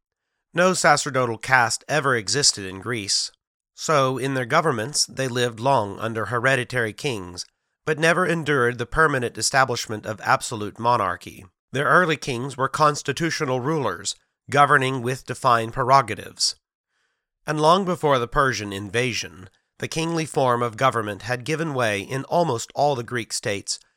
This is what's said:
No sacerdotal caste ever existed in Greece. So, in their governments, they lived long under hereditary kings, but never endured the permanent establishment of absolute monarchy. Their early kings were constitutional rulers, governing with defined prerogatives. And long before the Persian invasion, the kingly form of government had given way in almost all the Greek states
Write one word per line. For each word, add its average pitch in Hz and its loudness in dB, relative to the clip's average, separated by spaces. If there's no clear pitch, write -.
No 180 4
sacerdotal 131 2
caste 123 2
ever 135 0
existed 107 0
in 95 -10
Greece. 107 -4
So, 135 0
in 135 -4
their 127 -2
governments, 143 0
they 135 -4
lived 120 -2
long 113 2
under 110 -4
hereditary 123 0
kings, 92 -8
but 117 -2
never 170 2
endured 143 0
the 117 -6
permanent 143 0
establishment 120 0
of 107 -8
absolute 107 -2
monarchy. 101 -2
Their 135 -2
early 156 4
kings 131 -6
were 131 -2
constitutional 147 0
rulers, 120 -2
governing 135 4
with 127 -6
defined 120 2
prerogatives. 123 0
And 151 -2
long 175 6
before 151 2
the 120 -2
Persian 113 0
invasion, 98 -6
the 131 -6
kingly 160 -4
form 123 2
of 113 -2
government 110 0
had 123 -6
given 151 -4
way 110 0
in 131 -6
almost 135 -2
all 143 2
the 120 -6
Greek 117 -6
states - -6